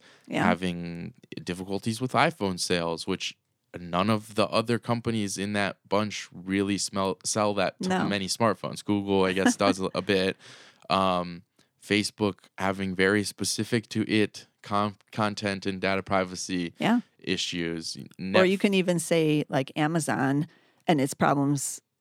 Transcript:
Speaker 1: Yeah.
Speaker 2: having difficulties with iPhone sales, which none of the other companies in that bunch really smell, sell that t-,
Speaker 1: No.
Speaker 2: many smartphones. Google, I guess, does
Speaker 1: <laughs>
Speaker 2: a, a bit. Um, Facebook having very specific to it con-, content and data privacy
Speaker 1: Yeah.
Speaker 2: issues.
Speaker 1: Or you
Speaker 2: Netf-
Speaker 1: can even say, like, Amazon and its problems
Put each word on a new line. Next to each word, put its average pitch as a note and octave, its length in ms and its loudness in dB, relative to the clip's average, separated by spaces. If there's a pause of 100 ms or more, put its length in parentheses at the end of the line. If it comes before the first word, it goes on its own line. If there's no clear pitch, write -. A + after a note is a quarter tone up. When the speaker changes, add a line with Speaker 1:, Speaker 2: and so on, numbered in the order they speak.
(260)
Speaker 1:
Yeah. - 180 -2
Speaker 2:
having F2 720 -2 (280)
difficulties G2 580 -4
with B2+ 120 -4
iPhone A2+ 460 0
sales, E2+ 480 -2
which - 300 -4 (420)
none F2 320 0
of A2 240 -2
the G#2+ 140 2
other A2+ 300 0
companies A2+ 600 -2
in G2+ 140 -4
that G2+ 240 -2 (120)
bunch G2+ 440 -2
really F#2+ 460 0
smell, F#2+ 460 -2
sell G#2 300 0
that F#2 260 0
t-, F#3 80 -2
Speaker 1:
No. F#3 160 2
Speaker 2:
many G2+ 220 -2
smartphones. - 580 -2
Google, G2 400 2
I F#2 80 2
guess, F#2 240 2
does G2 240 2
Speaker 1:
<laughs> - 0 -
Speaker 2:
a, F#2 140 -2
a F#2+ 80 -2
bit. F#2+ 340 2 (540)
Um, F2+ 520 0 (400)
Facebook G2+ 560 0 (200)
having F#2+ 360 -2
very F#2+ 280 4
specific - 680 -2
to A2 200 -2
it G#2 360 0 (160)
con-, G2+ 340 -2 (160)
content G2+ 520 -2
and F#2+ 160 -4
data F#2+ 220 0
privacy F#2 760 -2
Speaker 1:
Yeah. A3+ 220 2 (220)
Speaker 2:
issues. E2+ 760 -4
Speaker 1:
Or - 480 0
you F#3+ 140 4
Speaker 2:
Netf- - 20 -12
Speaker 1:
can G3+ 140 4
even F3+ 240 2
say, D#3+ 500 2
like, C#3 280 -2
Amazon D3+ 720 0 (400)
and D#3 120 4
its C3+ 140 0
problems C#3+ 640 0 (200)